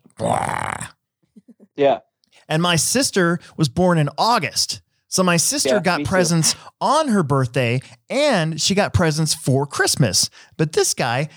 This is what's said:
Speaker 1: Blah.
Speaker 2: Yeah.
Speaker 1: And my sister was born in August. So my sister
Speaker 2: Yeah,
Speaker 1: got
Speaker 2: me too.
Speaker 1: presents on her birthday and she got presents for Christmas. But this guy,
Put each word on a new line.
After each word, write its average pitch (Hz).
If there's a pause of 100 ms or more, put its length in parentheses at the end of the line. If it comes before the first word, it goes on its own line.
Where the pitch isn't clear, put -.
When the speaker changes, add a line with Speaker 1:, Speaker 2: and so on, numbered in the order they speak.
(200)
Speaker 1:
Blah. 50 (880)
Speaker 2:
Yeah. 139 (480)
Speaker 1:
And 160
my 175
sister 180 (160)
was 156
born 175
in 147
August. 208 (260)
So -
my 175
sister 262
Speaker 2:
Yeah, 202
Speaker 1:
got 170
Speaker 2:
me 147
too. -
Speaker 1:
presents 170 (260)
on 277
her 202
birthday 127 (300)
and 190
she 196
got 175
presents 160
for 135
Christmas. - (280)
But 156
this 392
guy, 135